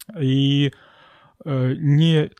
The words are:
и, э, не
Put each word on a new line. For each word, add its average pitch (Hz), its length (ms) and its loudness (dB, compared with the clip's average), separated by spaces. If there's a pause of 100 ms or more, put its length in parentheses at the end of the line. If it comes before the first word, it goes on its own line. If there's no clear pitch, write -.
(200)
и, 139 520 0 (720)
э, 131 340 -2
не 156 600 2